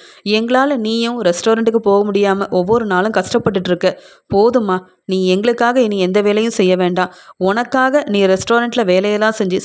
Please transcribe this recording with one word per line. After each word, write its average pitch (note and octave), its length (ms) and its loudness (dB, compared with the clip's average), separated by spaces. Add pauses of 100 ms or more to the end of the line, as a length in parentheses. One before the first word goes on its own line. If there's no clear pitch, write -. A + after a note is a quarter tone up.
(300)
எங்களால B3+ 480 0
நீயும் A#3 460 -4
ரெஸ்டாரண்ட்டுக்கு A3 540 0
போக G3+ 340 2
முடியாம G3 380 0
ஒவ்வொரு G3+ 360 0
நாளும் G3+ 260 0
கஷ்டப்பட்டுட்டு F#3+ 560 -2
இருக்க. F3+ 340 -2 (320)
போதும்மா, G#3 440 2 (280)
நீ F#3+ 220 -2
எங்களுக்காக A#3 540 2
இனி G#3 180 0
எந்த F#3 220 2
வேலையும் G#3+ 300 0
செய்ய F#3 240 2
வேண்டாம். F3+ 380 -2 (240)
உனக்காக B3+ 680 0
நீ G3+ 180 2
ரெஸ்டாரண்ட்ல A#3 600 0
வேலையெல்லாம் G#3 520 0
செஞ்சு F#3+ 280 -2